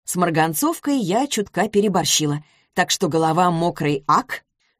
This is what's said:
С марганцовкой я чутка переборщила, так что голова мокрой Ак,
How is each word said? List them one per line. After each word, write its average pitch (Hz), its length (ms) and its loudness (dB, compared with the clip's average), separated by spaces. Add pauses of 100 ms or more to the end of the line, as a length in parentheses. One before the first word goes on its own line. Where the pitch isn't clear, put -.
С - 120 -8
марганцовкой 175 840 0
я 220 280 0
чутка 196 420 -4
переборщила, 165 720 0 (320)
так 180 160 0
что 185 180 0
голова 165 420 2
мокрой 165 560 -2
Ак, - 380 0 (360)